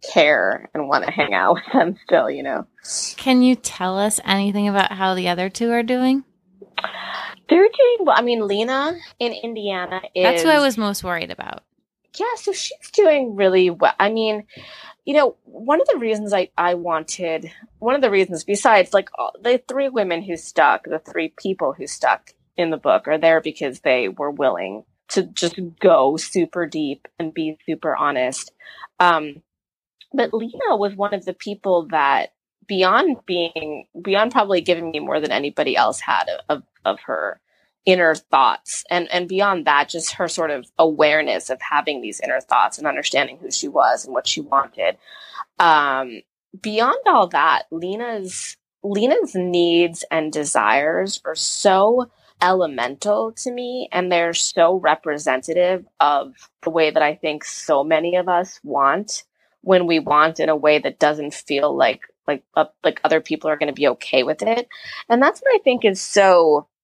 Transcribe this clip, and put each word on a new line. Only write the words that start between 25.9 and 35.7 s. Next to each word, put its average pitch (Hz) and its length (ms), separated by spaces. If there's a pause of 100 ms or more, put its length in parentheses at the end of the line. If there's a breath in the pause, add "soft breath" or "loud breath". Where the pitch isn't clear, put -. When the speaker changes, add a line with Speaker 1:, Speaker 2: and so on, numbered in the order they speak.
Speaker 1:
super 170 500
deep 147 420 (100)
and 160 160
be 156 320
super 156 300
honest. 135 560 (480 loud breath)
Um, 160 420 (680)
but - 200
Lena 233 440
was 202 180
one 202 200
of 190 100
the 185 100
people 190 560
that, 139 440 (320)
beyond 208 500 (100)
being, 165 600 (140)
beyond 196 320
probably 196 280
giving 170 300
me 151 100
more 147 200
than 151 120
anybody 139 440